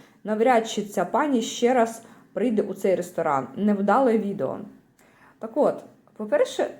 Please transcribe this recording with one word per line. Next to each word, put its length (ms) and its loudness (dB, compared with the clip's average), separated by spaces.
Навряд 440 2
чи 140 -6
ця 220 -2
пані 380 0
ще 320 0
раз 280 0
прийде 300 0
у 120 -4
цей 200 0
ресторан. 520 -2
Невдале 600 2
відео. 400 -4
Так 160 -12
от, 200 2
по-перше, 640 0